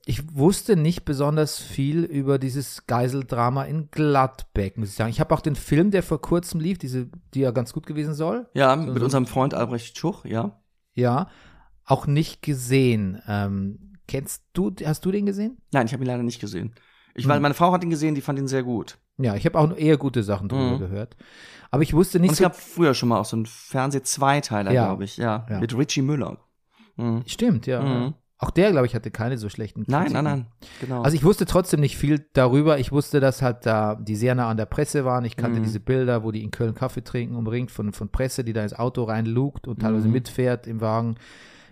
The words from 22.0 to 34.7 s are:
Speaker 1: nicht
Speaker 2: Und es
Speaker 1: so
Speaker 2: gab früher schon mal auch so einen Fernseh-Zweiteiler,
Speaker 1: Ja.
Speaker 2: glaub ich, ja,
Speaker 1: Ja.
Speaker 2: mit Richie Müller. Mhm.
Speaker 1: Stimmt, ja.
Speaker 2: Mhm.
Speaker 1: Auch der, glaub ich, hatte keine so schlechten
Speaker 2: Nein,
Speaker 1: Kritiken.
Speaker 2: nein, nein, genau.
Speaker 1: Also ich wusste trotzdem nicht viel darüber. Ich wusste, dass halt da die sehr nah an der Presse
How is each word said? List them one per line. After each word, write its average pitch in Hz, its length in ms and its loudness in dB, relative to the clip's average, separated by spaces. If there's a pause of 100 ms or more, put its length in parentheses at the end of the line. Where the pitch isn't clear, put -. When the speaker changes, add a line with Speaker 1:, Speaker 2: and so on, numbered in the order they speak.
Speaker 1:
nicht 170 120 6
Speaker 2:
Und - 20 4
es 151 60 2
Speaker 1:
so 185 60 6
Speaker 2:
gab 175 120 2
früher 160 380 2
schon 120 160 0
mal 110 100 2
auch 104 40 -4
so 113 120 -6
einen 110 100 -2
Fernseh-Zweiteiler, 135 1300 0
Speaker 1:
Ja. 120 140 4
Speaker 2:
glaub 95 160 -4
ich, 101 160 -8
ja, 113 300 -2
Speaker 1:
Ja. 107 120 -4
Speaker 2:
mit 110 160 -2
Richie 143 260 0
Müller. 135 360 -2 (580)
Mhm. 117 300 -2
Speaker 1:
Stimmt, 196 400 0
ja. 127 160 -2
Speaker 2:
Mhm. 131 320 0 (240)
Speaker 1:
Auch - 120 -2
der, 196 200 4
glaub 143 140 4
ich, 120 100 -2
hatte 110 160 -6
keine 120 280 -4
so 104 100 -8
schlechten 107 380 -8
Speaker 2:
Nein, 143 200 2
Speaker 1:
Kritiken. 139 180 0
Speaker 2:
nein, 143 160 0
nein, 117 60 -10 (340)
genau. 127 220 -4
Speaker 1:
Also 147 140 4
ich 135 80 0
wusste 196 220 4
trotzdem 170 340 2
nicht 143 160 0
viel 147 380 0
darüber. 139 440 4
Ich 123 140 -4
wusste, 143 280 0
dass 131 220 2
halt 120 240 -2
da 107 280 2
die 110 220 -6
sehr 123 180 0
nah 123 140 -2
an 113 100 -2
der 107 80 -2
Presse 147 380 -2